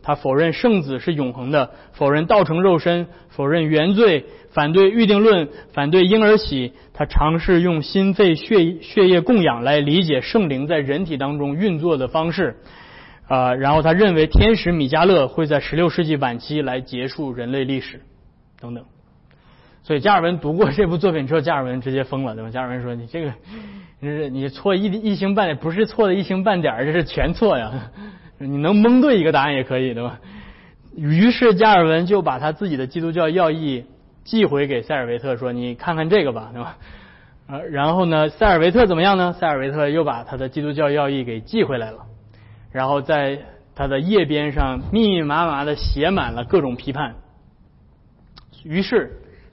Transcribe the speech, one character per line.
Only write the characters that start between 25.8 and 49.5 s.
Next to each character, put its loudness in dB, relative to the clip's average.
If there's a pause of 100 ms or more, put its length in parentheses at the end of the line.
错 0
的 2
一 0
星 -4
半 0
点 0
儿， -4
这 -2
是 0
全 -2
错 2
呀！ -8 (480)
你 -8
能 0
蒙 4
对 4
一 2
个 2
答 2
案 0
也 -2
可 -4
以， -4
对 -8
吧？” -10 (760)
于 2
是 4
加 4
尔 6
文 2
就 2
把 -2
他 -4
自 -6
己 -4
的 -4
《基 -8
督 -4
教 0
要 0
义》 -6 (380)
寄 0
回 0
给 -4
塞 -6
尔 -2
维 -4
特， -6
说 -6
：“你 -6
看 -6
看 -4
这 4
个 -2
吧， -10
对 -12
吧？” -14 (720)
呃， -12
然 -2
后 2
呢， 2
塞 0
尔 4
维 4
特 4
怎 2
么 0
样 2
呢？ 0
塞 -4
尔 0
维 -4
特 0
又 0
把 -4
他 -12
的 -6
《基 -8
督 -4
教 0
要 0
义》 -4
给 -8
寄 -2
回 -2
来 -8
了， -18 (640)
然 -2
后 0
在 -2 (340)
他 -6
的 -2
页 2
边 -2
上 -2 (120)
密 2
密 0
麻 0
麻 -4
地 -2
写 0
满 -2
了 -6
各 0
种 -4
批 -8
判。 -6 (1500)
于 -2
是 -2 (360)